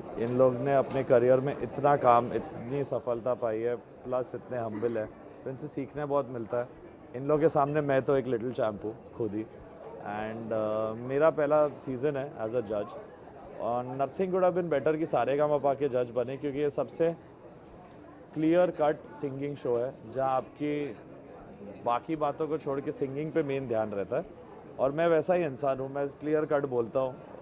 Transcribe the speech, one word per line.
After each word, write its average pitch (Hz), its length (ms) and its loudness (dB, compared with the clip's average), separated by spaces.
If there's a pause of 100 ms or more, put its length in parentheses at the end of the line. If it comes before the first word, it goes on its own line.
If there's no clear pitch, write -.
(200)
इन 120 180 0
लोग 127 180 6
ने 139 200 2
अपने 131 280 2
career 127 360 8
में 135 220 -2
इतना 139 340 2
काम, 123 380 6
इतनी 120 500 -4
सफलता 123 500 -2
पाई 110 260 -2
है, 120 160 0
प्लस 127 600 -6
इतने 120 220 -8
humble 113 400 -2
है, 107 120 -4 (340)
तो 123 60 -8
इनसे 135 180 -8
सीखने 139 380 -6
बहुत 139 240 0
मिलता 120 280 -4
है। 123 100 -2 (480)
इन 135 120 -6
लोगों 147 140 4
के 156 80 8
सामने 147 320 2
मैं 139 200 4
तो 139 160 4
एक 123 100 0
little 123 240 -2
champ 107 340 -2
हूँ 110 100 -6 (220)
खुद 107 160 -2
ही, 107 100 -2
and, 110 1040 -10
uh, 110 640 -2
मेरा 147 200 6
पहला 151 380 4
season 135 500 -2
है 131 200 -6
as 110 120 -2
a 117 60 -2
judge, 104 320 -2 (720)
और 123 400 -2
nothing 180 320 -2
could 180 160 4
have 180 120 2
been 160 160 0
better 156 200 2
कि 160 80 -2
सारेगामापा 143 680 2
के 139 160 0
जज 120 60 0
बने, 123 420 0
क्योंकि 139 220 -4
ये 147 100 2
सबसे 165 460 0 (1160)
क्लियर 165 480 4
कट 151 320 0
singing 143 420 -6
show 127 200 0
है 123 180 0 (200)
जहाँ 135 160 0
आपकी 143 680 -2 (880)
बाकी 120 300 0
बातों 147 320 0
को 151 100 0
छोड़ 143 240 -2
के 143 100 -4
singing 143 400 -4
पे 156 120 2
main 135 240 -2
ध्यान 110 240 0
रहता 101 260 -2
है। 170 80 -2 (540)
और 135 120 2
मैं 165 160 2
वैसा 165 260 4
ही 175 100 4
इंसान 135 360 -2
हूँ, 135 100 -4
मैं 143 180 -2
clear 151 380 0
cut 143 200 2
बोलता 120 340 2
हूँ 131 160 0 (260)